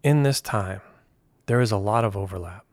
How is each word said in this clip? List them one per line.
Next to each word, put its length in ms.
In 180
this 180
time, 420
there 140
is 100
a 60
lot 280
of 100
overlap. 580